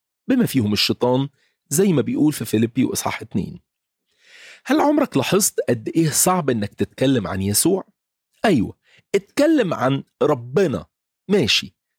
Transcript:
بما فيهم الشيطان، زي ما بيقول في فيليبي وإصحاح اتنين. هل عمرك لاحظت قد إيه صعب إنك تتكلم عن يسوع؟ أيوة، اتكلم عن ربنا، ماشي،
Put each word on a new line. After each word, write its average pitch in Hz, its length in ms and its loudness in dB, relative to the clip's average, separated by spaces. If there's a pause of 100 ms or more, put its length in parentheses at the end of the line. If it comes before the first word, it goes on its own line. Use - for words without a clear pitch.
(280)
بما 247 180 2
فيهم 104 280 0
الشيطان، 127 560 0 (400)
زي 185 240 2
ما 135 80 2
بيقول 131 320 0
في - 120 -8
فيليبي 113 380 0
وإصحاح - 380 -4
اتنين. - 380 -8 (1080)
هل 294 160 0
عمرك 294 360 0
لاحظت 175 420 0 (100)
قد 117 260 -4
إيه 165 140 2
صعب 180 400 0
إنك 107 240 -2
تتكلم 123 540 -2
عن 95 140 -6
يسوع؟ 156 460 0 (580)
أيوة، 131 320 2 (380)
اتكلم 269 580 0
عن 135 300 0 (180)
ربنا، 127 640 0 (420)
ماشي، 185 480 0 (240)